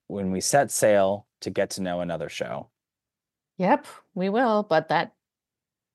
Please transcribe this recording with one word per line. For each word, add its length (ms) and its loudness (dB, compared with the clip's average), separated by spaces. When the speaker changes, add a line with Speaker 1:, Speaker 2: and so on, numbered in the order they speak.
Speaker 1:
when 240 -4
we 100 -2
set 300 0
sail 540 2
to 100 -10
get 220 -2
to 100 -8
know 200 -4
another 260 -6
show. 400 -8
Speaker 2:
Yep, 280 2
we 140 -2
will, 360 2
but 260 2
that, 240 0